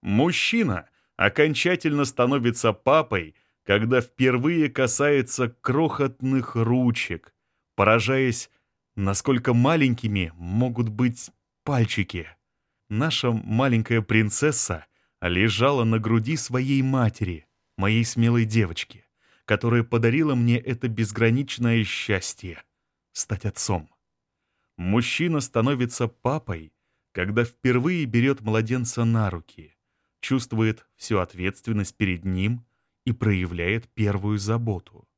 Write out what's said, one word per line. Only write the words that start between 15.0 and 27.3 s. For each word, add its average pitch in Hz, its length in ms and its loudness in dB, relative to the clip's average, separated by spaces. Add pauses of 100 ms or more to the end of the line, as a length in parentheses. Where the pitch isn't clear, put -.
лежала 110 640 2
на 113 140 2
груди 113 380 0
своей 135 460 0
матери, 110 640 0 (300)
моей 107 280 2
смелой 117 420 2
девочки, 104 580 -2 (420)
которая 117 360 2
подарила 120 520 2
мне 120 240 2
это 123 300 -6
безграничное 117 960 0
счастье — - 800 -6 (500)
стать - 320 -8
отцом. 92 440 -4 (880)
Мужчина 123 640 0
становится 123 680 -2
папой, 95 640 -8 (400)
когда 104 320 0